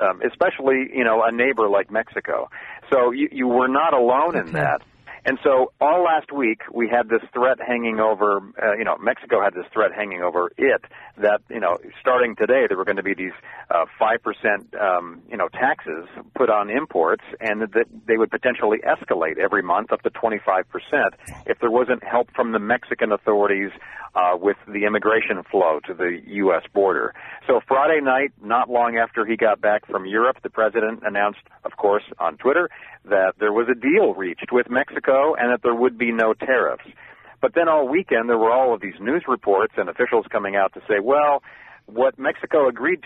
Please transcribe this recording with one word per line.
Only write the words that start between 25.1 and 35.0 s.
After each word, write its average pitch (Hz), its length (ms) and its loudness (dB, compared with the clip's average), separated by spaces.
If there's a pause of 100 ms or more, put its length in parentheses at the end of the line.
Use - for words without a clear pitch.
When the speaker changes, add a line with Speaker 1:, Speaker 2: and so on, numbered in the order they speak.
Speaker 1:
flow 82 360 2
to 98 60 -10
the 87 340 -4
U 98 280 2
S 80 80 -2 (100)
border. 98 420 2 (320)
So 123 220 2
Friday 151 320 2
night, 135 320 0 (100)
not 117 280 0
long 117 260 0
after 113 300 0
he 113 100 -2
got 107 240 2
back 107 260 0
from 95 200 -6
Europe, 113 360 0
the - 80 -10
president 110 540 -2
announced, 101 380 -2 (220)
of - 120 -10
course, 104 280 0 (140)
on 80 200 -4
Twitter 156 320 0 (340)
that 95 340 2
there 107 140 0
was 117 180 0
a 127 40 2
deal 131 400 2
reached 90 380 -8
with 123 160 2
Mexico 139 640 0